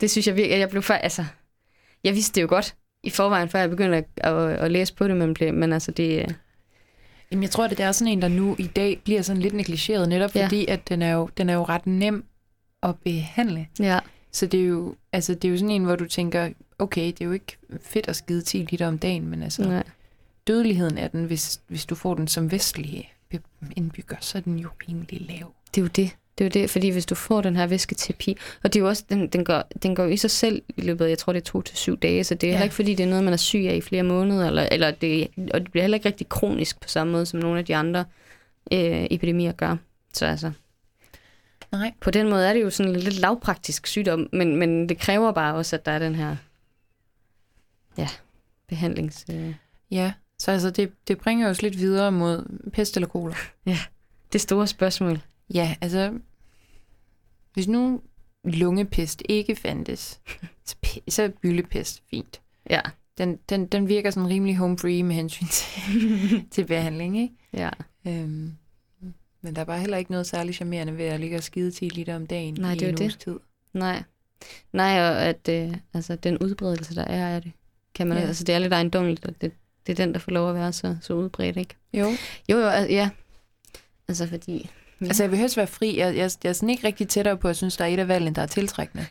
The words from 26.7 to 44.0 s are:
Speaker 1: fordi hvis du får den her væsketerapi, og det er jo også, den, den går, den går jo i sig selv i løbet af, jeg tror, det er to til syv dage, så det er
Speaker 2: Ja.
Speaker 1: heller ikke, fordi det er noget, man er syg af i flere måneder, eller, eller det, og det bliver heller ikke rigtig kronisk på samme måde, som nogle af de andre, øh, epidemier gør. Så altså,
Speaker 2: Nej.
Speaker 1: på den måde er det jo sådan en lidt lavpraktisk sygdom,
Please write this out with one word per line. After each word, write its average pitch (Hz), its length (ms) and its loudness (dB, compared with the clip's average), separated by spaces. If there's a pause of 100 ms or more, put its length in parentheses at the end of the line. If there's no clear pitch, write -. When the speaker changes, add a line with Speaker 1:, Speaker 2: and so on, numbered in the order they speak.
Speaker 1:
fordi 190 180 2
hvis 180 180 0
du - 80 -2
får 214 260 2
den 190 160 2
her 175 100 4
væsketerapi, - 680 -2 (280)
og 202 80 2
det 214 60 2
er - 20 4
jo 190 80 4
også, 208 200 0
den, 196 200 2
den 175 160 2
går, 160 180 2 (200)
den 185 120 2
går 180 100 2
jo 170 60 2
i 190 60 2
sig 214 140 2
selv 220 320 2 (140)
i - 40 -6
løbet 170 240 0
af, 165 40 4
jeg 160 100 2
tror, - 140 -2
det 180 80 -2
er - 40 -6
to 185 180 -4
til - 140 -12
syv 175 220 0
dage, 175 260 2
så 175 100 0
det 175 120 0
er 175 40 2
Speaker 2:
Ja. - 60 2
Speaker 1:
heller 196 80 4
ikke, 208 100 -2
fordi 208 200 2
det 185 100 2
er 180 60 4
noget, 185 140 4
man 185 80 4
er 175 40 4
syg 190 340 2
af 170 40 2
i 170 60 2
flere 180 220 0
måneder, 185 440 2
eller, 151 260 2
eller 160 180 4
det, 160 380 0 (260)
og 175 60 2
det 180 100 -6
bliver 170 120 2
heller 208 140 4
ikke 208 120 0
rigtig - 200 -4
kronisk - 520 -2
på - 80 -16
samme 165 240 0
måde, 170 140 2
som 170 140 -4
nogle 170 180 0
af 175 60 -2
de 160 120 0
andre, 170 280 0 (680)
øh, 170 380 2
epidemier 170 420 0
gør. 170 240 0 (360)
Så - 140 0
altså, 156 260 -2 (1200)
Speaker 2:
Nej. 208 280 -4
Speaker 1:
på 196 100 0
den 214 200 4
måde 190 180 6
er 208 40 6
det 233 100 4
jo 196 80 2
sådan 190 240 2
en 180 60 0
lidt 196 180 0
lavpraktisk 185 680 -2
sygdom, 180 460 0